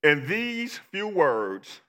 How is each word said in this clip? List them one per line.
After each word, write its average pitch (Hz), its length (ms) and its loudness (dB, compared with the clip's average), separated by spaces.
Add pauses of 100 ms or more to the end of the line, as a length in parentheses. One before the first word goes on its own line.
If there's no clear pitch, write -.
In 147 240 4
these 233 520 -4 (120)
few 208 180 -6
words 110 800 0